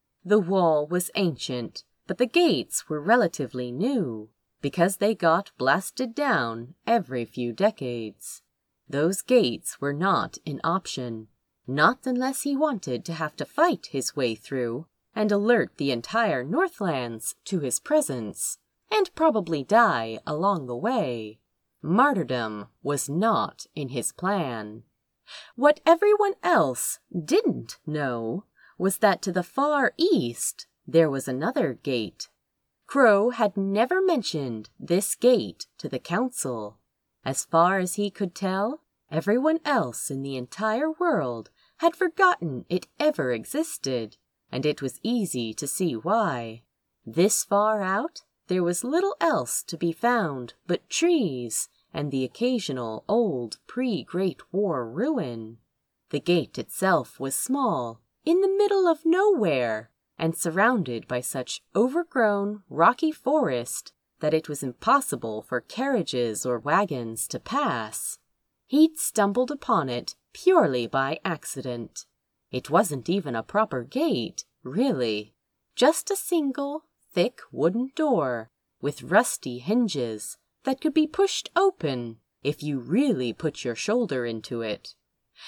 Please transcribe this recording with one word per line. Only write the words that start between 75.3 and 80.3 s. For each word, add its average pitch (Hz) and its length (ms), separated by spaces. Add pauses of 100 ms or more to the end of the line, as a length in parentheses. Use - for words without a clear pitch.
Just - 360
a 392 40
single, 285 680 (260)
thick 190 280 (120)
wooden 208 440
door, 147 560 (300)
with 135 220
rusty 139 540
hinges 131 800 (260)